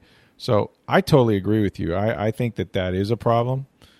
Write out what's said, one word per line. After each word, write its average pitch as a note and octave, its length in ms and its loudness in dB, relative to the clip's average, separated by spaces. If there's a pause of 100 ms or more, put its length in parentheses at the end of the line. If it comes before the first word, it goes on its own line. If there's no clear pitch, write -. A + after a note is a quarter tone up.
(360)
So G#2+ 340 0 (160)
I F3 140 2
totally A#2+ 360 4
agree G#2 260 0
with F#2+ 180 -2
you. E2 140 -4
I, G#2+ 340 -2
I - 20 -2
think A#2+ 240 -4
that - 200 -8
that F#2 200 -2
is G2 160 -2
a A#2 60 -2
problem. A#2+ 500 -2 (340)